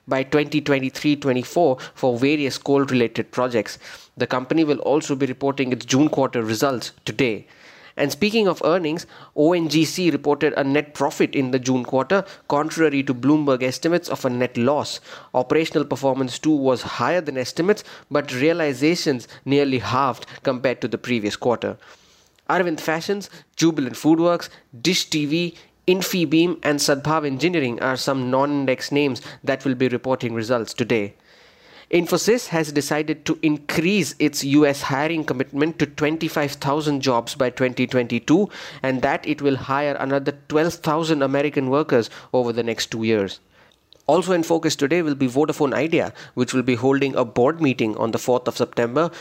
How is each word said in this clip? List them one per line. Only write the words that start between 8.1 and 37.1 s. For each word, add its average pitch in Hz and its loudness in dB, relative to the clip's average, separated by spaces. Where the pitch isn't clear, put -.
speaking 208 2
of 165 0
earnings, 165 0
O 156 4
N 165 0
G 156 2
C 165 0
reported 143 0
a 139 0
net 147 0
profit 151 -2
in 131 0
the 131 0
June 127 0
quarter, 131 0
contrary 151 0
to 139 0
Bloomberg 135 2
estimates 165 0
of - -6
a 135 0
net 123 -2
loss. 123 0
Operational 151 2
performance 131 -2
too 156 2
was 131 2
higher 143 -2
than 143 -6
estimates, 170 -2
but 143 -2
realizations 147 0
nearly 135 2
halved 120 0
compared 127 -2
to 123 -2
the 110 -4
previous 107 -2
quarter. 107 -2
Arvind 175 0
Fashions, 190 -4
Jubilant 156 0
Foodworks, 165 2
Dish 175 0
T 151 -2
V, 165 -2
Infibeam 175 2
and 143 0
Sadbhav 147 0
Engineering 139 -2
are 127 0
some 131 -2
non-index 135 0
names 143 0
that 135 -2
will 131 0
be 127 0
reporting 123 -2
results 113 -2
today. 107 -2
Infosys 175 2
has 160 -2
decided 151 -4
to 160 -2
increase 160 0
its 147 0
U 143 6
S 139 0
hiring 151 -2
commitment 143 -2
to 147 2
twenty-five 151 -2
thousand 147 -2
jobs 120 0